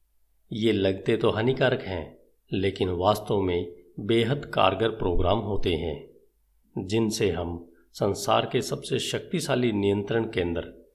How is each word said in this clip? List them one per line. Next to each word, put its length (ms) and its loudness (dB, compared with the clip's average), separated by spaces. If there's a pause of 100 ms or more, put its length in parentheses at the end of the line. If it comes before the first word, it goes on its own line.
(520)
ये 200 2
लगते 440 2
तो 140 2
हानिकारक 500 0
हैं, 380 -8 (340)
लेकिन 360 0
वास्तव 520 2
में 320 0 (280)
बेहद 440 0
कारगर 440 2
प्रोग्राम 500 2
होते 360 0
हैं, 360 -6 (760)
जिनसे 440 0
हम 380 -6 (260)
संसार 580 0
के 100 0
सबसे 360 -4
शक्तिशाली 720 -2
नियंत्रण 520 0
केंद्र 360 -2 (340)